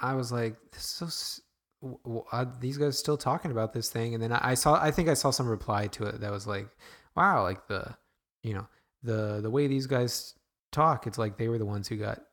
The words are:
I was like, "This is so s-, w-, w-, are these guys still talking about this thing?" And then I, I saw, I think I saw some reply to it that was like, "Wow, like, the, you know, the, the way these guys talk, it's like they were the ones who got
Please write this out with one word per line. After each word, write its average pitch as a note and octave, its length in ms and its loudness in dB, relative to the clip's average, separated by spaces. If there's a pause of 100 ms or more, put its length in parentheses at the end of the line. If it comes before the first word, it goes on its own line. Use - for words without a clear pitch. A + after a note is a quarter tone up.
I B2+ 120 0
was B2 180 0
like, A#2 240 0 (160)
"This - 120 -14
is - 60 -6
so - 180 -6
s-, - 340 -6 (400)
w-, C3 220 -12
w-, A2+ 280 -6
are B2 140 0 (140)
these C3 180 -4
guys C#3+ 200 2
still D3+ 200 0
talking C3 340 0
about A2 220 0
this A#2 160 -4
thing?" A#2 240 -2
And A2+ 80 -2
then A2+ 100 0
I, A#2+ 200 2
I - 20 4
saw, D3+ 280 6
I D#3 100 4
think E3 180 2
I D3 60 6
saw C3+ 160 2
some B2+ 160 0
reply G#2 400 0
to - 180 -6
it G#2+ 160 -4
that G#2 100 -4
was G2+ 160 -6
like, G2+ 200 -4 (480)
"Wow, E3+ 280 6
like, F#2+ 240 -2
the, G2+ 280 -6 (480)
you A2 100 -4
know, G2+ 140 -6 (360)
the, G#2+ 380 0
the A2 80 -2
way C#3 180 4
these C3+ 200 0
guys B2 480 0 (360)
talk, D3 360 2
it's G#2+ 100 -6
like G#2+ 200 -2
they A2+ 120 0
were A#2 80 0
the A2 80 0
ones G2+ 220 -4
who A2+ 100 -4
got G#2+ 240 -4 (120)